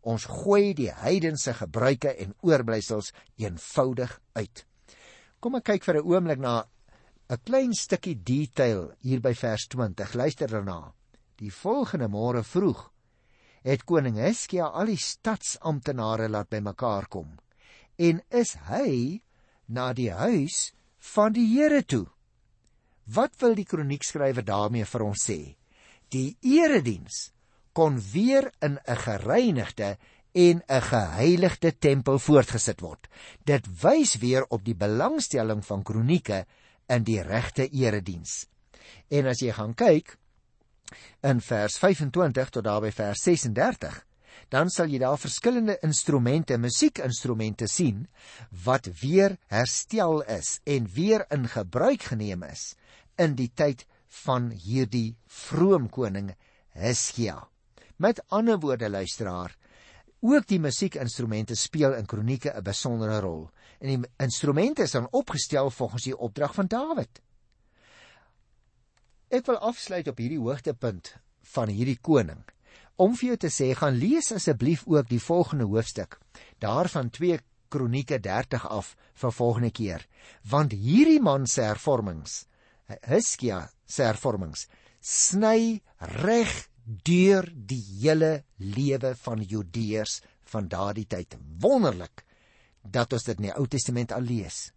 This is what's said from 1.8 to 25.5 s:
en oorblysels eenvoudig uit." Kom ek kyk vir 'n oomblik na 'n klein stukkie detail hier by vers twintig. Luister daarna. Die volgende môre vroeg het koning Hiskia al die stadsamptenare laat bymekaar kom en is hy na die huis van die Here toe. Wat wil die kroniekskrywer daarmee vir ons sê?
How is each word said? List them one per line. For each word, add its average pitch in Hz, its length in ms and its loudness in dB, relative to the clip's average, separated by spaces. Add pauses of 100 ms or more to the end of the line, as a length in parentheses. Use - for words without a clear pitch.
en 98 240 -10
oorblysels 113 720 0 (240)
eenvoudig 120 840 -4 (120)
uit." - 320 -8 (760)
Kom 247 160 -4
ek 233 80 -6
kyk 208 200 0
vir 170 120 2
'n 151 120 0
oomblik 170 300 2
na 120 260 0 (640)
'n 123 160 -4
klein 254 300 2
stukkie 175 500 -4
detail 120 760 0
hier 127 220 -2
by 120 140 2
vers 113 340 -4
twintig. 107 460 -4
Luister 139 340 -2
daarna. 98 460 -6 (440)
Die 104 140 -12
volgende 196 560 -2
môre 113 360 -2
vroeg - 420 0 (800)
het 131 180 0
koning 135 360 2
Hiskia 175 500 0
al 214 220 -2
die 170 80 -2
stadsamptenare 127 1300 -4
laat 104 220 -4
bymekaar 104 580 -4
kom 78 240 -10 (600)
en 170 240 4 (100)
is 240 240 0 (140)
hy 151 540 -2 (440)
na 127 300 -4
die 120 160 -2
huis 156 600 -2 (420)
van 214 200 4
die 233 160 4
Here 285 320 4
toe. 104 240 0 (1000)
Wat 220 340 0
wil 240 160 6
die 196 100 -4
kroniekskrywer 139 760 -2
daarmee 104 420 0
vir 113 200 -4
ons - 240 -4
sê? 73 260 -8 (560)